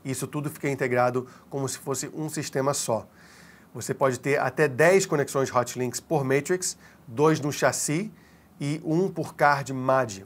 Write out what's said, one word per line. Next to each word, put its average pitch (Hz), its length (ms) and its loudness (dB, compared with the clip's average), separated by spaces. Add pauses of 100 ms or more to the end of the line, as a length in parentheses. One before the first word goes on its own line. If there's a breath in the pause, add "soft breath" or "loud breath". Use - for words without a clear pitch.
Isso 135 240 -4
tudo 147 220 -4
fica 156 200 -4
integrado 123 580 2 (220 loud breath)
como 139 180 -4
se - 100 -6
fosse 135 360 -6
um 156 160 -6
sistema 143 440 0
só. 110 340 -2 (680 loud breath)
Você 117 200 -6
pode 131 260 0
ter 143 200 0
até 147 280 2
dez 170 380 6
conexões 139 480 0
Hotlinks 123 460 -2
por 147 240 -2
Matrix, 143 540 0 (300 loud breath)
dois 151 320 4
no 147 120 -4
chassi 151 600 0 (480 loud breath)
e 143 240 -4
um 170 260 0
por 170 240 -8
card 143 400 2
mad. 127 520 0